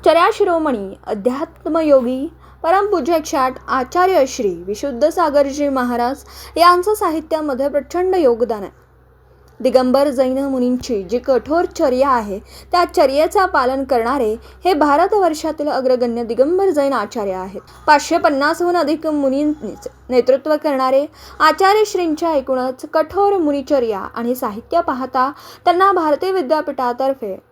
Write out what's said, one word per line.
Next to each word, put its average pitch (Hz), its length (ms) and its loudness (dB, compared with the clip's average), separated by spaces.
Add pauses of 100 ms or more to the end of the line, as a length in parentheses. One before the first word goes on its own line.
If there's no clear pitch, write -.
चर्या 339 280 6
शिरोमणी 311 600 -2 (120)
अध्यात्मयोगी 269 1300 0 (300)
परमपूज्य 349 540 2
एकशे 311 200 -4
आठ 262 180 0 (140)
आचार्य 311 600 2
श्री 226 200 -4
विशुद्ध 214 600 -4
सागरजी 285 600 0
महाराज 247 480 -2 (400)
यांचं 359 380 4
साहित्यामध्ये 311 760 -2
प्रचंड 339 460 -2
योगदान 233 480 2
आहे. 180 80 -12 (920)
दिगंबर 254 500 2
जैन 262 280 0
मुनींची 254 640 -2
जी 190 160 -4
कठोर 269 460 0
चर्या 277 460 0
आहे, 208 280 -2 (340)
त्या 349 120 2
चर्येचं 339 600 2
पालन 269 380 0
करणारे 233 520 0 (280)
हे 349 100 2
भारतवर्षातील 311 920 0
अग्रगण्य 247 560 -2
दिगंबर 294 440 0
जैन 285 240 0
आचार्य 208 400 -4
आहेत. 185 280 -10 (260)
पाचशे 302 320 4
पन्नासहून 330 580 0
अधिक 311 300 0
मुनींनीच 285 840 -2 (220)
नेतृत्व 262 520 2
करणारे 269 440 0 (340)
आचार्य 381 460 4
श्रींच्या 330 480 -2
एकूणच 262 580 -2
कठोर 392 440 0
मुनिचर्या 277 640 0
आणि 233 340 -6
साहित्य 247 460 -4
पाहता 269 520 -2 (320)
त्यांना 370 280 4
भारतीय 339 400 0
विद्यापीठातर्फे 269 1200 -2